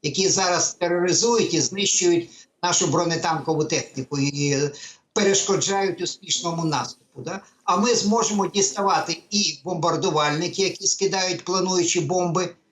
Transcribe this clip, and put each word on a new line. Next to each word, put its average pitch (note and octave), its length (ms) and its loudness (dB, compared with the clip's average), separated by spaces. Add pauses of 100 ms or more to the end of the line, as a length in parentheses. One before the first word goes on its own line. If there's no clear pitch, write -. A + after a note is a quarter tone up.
які F3+ 260 0
зараз F3 440 0
тероризують F3 800 2
і D#3 80 2
знищують F3+ 680 0 (340)
нашу F3 240 2
бронетанкову D#3+ 760 0
техніку C#3+ 540 -6
і C#3+ 400 0 (560)
перешкоджають G3 880 0
успішному E3+ 640 -4
наступу. C3 560 -6
Да? F3 180 -8 (240)
А F#3 140 2
ми A#3 180 4
зможемо G#3 520 2
діставати F#3+ 680 0 (120)
і G3+ 340 -2
бомбардувальники, E3 1000 0
які G3 260 -2
скидають F#3 580 -2
плануючі F3+ 560 0
бомби F3 480 0 (220)